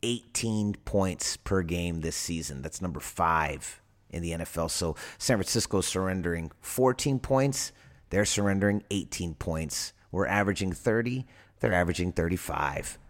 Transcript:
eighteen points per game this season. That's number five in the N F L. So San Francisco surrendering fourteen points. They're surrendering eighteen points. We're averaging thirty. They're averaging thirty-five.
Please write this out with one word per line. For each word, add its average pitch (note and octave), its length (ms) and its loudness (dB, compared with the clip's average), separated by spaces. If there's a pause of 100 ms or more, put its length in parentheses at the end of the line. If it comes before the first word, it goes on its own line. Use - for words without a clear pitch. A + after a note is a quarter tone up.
eighteen A2 720 0 (100)
points F#2+ 520 0
per F#2+ 260 2
game F2 380 0
this D#2 160 -2
season. D#2 460 -4
That's D#2 200 -8
number F2 160 -4
five D#2+ 800 0 (300)
in E2+ 120 -4
the E2+ 100 -2
N E2 80 -4
F - 180 -6
L. E2 100 0
So E2 280 -2 (220)
San - 180 2
Francisco G2+ 440 0
surrendering F2 680 -2 (100)
fourteen B2+ 600 2
points. C3+ 500 2 (400)
They're G2+ 140 4
surrendering G2+ 680 4
eighteen F2 440 -4
points. D#2+ 580 -4 (180)
We're F#2 160 0
averaging G2 460 2
thirty. A#2+ 540 0 (340)
They're A2 120 2
averaging F2+ 400 2
thirty-five. D2+ 840 -2 (100)